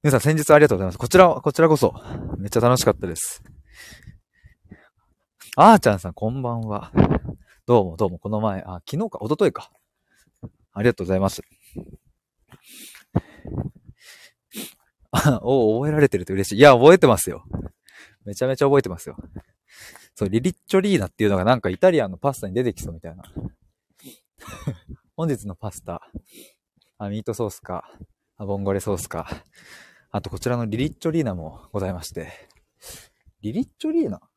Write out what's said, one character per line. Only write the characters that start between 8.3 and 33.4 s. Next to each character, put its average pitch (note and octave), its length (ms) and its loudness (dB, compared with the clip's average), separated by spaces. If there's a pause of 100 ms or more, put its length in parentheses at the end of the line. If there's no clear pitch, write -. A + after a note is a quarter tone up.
前、 G2 240 -4
あ、 F#2 200 -14
昨 D#3+ 160 -6
日 A3 80 -6
か、 - 120 -16
一 A2 80 -8
昨 - 160 0
日 - 60 0
か。 - 180 -16 (1040)
あ G2+ 80 -6
り A#2+ 60 4
が A2+ 60 2
と F#2 100 -8
う - 20 -6
ご - 20 -8
ざ F#2+ 80 0
い F#2+ 40 0
ま F#2+ 100 0
す。 - 100 -14 (3750)
あ、 - 320 0
お、 A#2 380 2
覚 D3 80 -4
え D#3 40 -4
ら D3+ 80 0
れ C#3 100 4
て G2 80 -4
る F2+ 80 -6
と G2 80 -6
嬉 G2 160 -4
し - 60 -6
い。 - 20 -4
い - 20 2
や、 C#3 140 12
覚 C3 180 10
え F#3 60 8
て E3 80 6
ま A2+ 100 4
す - 140 -6
よ。 - 160 -14 (800)
め G2+ 80 -12
ち B2 100 -4
ゃ - 20 0
め C3 120 -2
ち - 40 0
ゃ C#3 40 4
覚 C#3 140 4
え - 20 -12
て - 80 -8
ま E2+ 80 -10
す - 100 -16
よ。 D2 80 -16 (960)
そ G#2 120 -4
う、 - 20 -6
リ A2 140 -2
リ F3+ 100 -2
ッ - 40 -14 (100)
チ G3 100 -2
ョ F#3+ 40 6
リ G3 160 0
ー - 20 0
ナ G2 80 -2
っ - 40 -10
て - 140 -4
い G#2 40 4
う - 20 4
の G2 80 0
が F2+ 60 -2
な B2 100 4
ん A#2 80 -4
か F#2 80 -4
イ F#2 80 -8
タ F#3 120 4
リ D3+ 120 0
ア G2 60 -4
ン - 20 -8
の F#2+ 80 -14
パ C#3 160 -4
ス - 80 -14
タ G2 60 -10
に F2+ 40 -12
出 A#2+ 100 -2
て A#2+ 120 -4
き - 80 -16
そ - 80 -12
う - 40 -14
み D#2+ 60 -18
た E2 80 -16
い E2 80 -16
な。 F#2 80 -20 (1000)
<laughs> - 920 -16
本 D#3+ 120 -4
日 B2 160 -4
の F#2+ 100 -12
パ G#2 160 -12
ス - 120 -20
タ、 F2 200 -12 (960)
あ、 G#2 100 -10
ミ G#2+ 120 -8
ー - 20 -20
ト A#2 100 -8
ソ A2 140 -6
ー G2 40 -6
ス - 100 -20
か、 - 300 -12 (460)
あ、 G#2+ 80 -14
ボ G2 140 -6
ン G2 60 -8
ゴ G2 100 -2
レ F#2+ 60 -2
ソ G#2 140 -6
ー F2+ 40 -6
ス - 100 -12
か。 - 200 -10 (840)
あ G#2 100 -6
と - 100 -14
こ - 80 -12
ち - 100 -6
ら B2 80 -2
の A#2 100 -6
リ G#2+ 120 -6
リ D3 120 -4
ッ - 40 -18
チ - 140 -8
ョ - 20 -2
リ D#3+ 120 -2
ー - 20 -2
ナ G2+ 100 -4
も D#2+ 380 -14
ご G2+ 80 -6
ざ F#2+ 80 -4
い G2 40 -6
ま F2 120 -10
し - 80 -16
て。 D#2 200 -14 (1080)